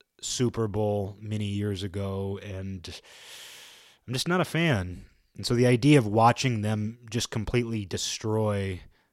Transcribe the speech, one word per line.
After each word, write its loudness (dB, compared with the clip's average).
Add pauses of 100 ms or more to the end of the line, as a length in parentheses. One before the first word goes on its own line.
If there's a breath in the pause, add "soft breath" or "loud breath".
(200)
Super -2
Bowl -2
many -4
years -2
ago, -4
and -10 (1040 loud breath)
I'm -6
just -2
not 2
a 2
fan. 0 (320)
And -8
so 2
the 6
idea 6
of 6
watching 4
them -2 (120)
just -2
completely -2
destroy -2 (320)